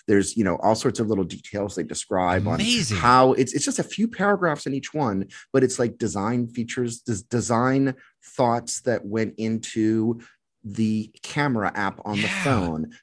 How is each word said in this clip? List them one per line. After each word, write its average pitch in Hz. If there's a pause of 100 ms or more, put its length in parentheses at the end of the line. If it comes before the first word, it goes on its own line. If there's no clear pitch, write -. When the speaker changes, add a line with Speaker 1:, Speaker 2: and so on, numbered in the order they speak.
Speaker 1:
there's, 101
you 110
know, 87
all 107
sorts 117
of 107
little 98
details 101
they 92
describe 92
Speaker 2:
Amazing. 107
Speaker 1:
on -
how 127
it's, 127
it's 139
just 277
a 175
few -
paragraphs 190
in 139
each 131
one, 104 (240)
but 131
it's 127
like 120
design 110
features, 117
des-, 104
design 127 (280)
thoughts 120
that 113
went 107
into 110 (420)
the 110 (120)
camera 123
app 98
on 104
the 101
Speaker 2:
Yeah. 180
Speaker 1:
phone, 87 (100)